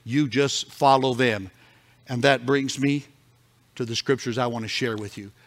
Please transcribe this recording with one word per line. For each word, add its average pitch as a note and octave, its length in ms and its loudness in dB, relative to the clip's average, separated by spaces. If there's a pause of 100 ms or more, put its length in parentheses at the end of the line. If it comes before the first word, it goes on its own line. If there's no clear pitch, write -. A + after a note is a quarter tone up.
you C#3 240 0
just C3 440 0
follow C3+ 420 4
them." A2+ 380 0 (560)
And B2 160 -2
that C3+ 220 4
brings C3+ 340 -2
me C#3+ 260 0 (680)
to B2 100 -6
the A2+ 100 -6
scriptures B2 420 -2
I B2 100 0
wanna A#2 200 -6
share A2+ 280 -4
with G#2 220 -10
you. G2+ 140 -14 (160)